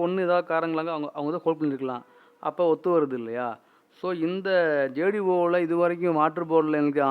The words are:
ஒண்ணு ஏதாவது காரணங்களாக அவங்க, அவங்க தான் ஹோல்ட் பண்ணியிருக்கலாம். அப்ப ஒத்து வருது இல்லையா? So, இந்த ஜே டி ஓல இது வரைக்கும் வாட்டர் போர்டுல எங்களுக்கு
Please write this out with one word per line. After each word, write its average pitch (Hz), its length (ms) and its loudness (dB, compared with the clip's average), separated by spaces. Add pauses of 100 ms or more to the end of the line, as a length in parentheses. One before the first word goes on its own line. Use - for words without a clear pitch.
ஒண்ணு 185 220 0
ஏதாவது 175 260 2
காரணங்களாக 160 420 -2
அவங்க, 147 220 -6
அவங்க 147 180 -4
தான் 165 120 -8
ஹோல்ட் 156 140 0
பண்ணியிருக்கலாம். 131 440 -4 (440)
அப்ப 170 240 0
ஒத்து 160 220 0
வருது 139 260 0
இல்லையா? 120 280 -6 (500)
So, 180 80 -6 (200)
இந்த 190 220 -4 (500)
ஜே 180 160 2
டி 208 60 -2 (140)
ஓல 175 320 2
இது 165 160 -2
வரைக்கும் 170 380 0
வாட்டர் 160 320 0
போர்டுல 156 280 4
எங்களுக்கு 143 300 2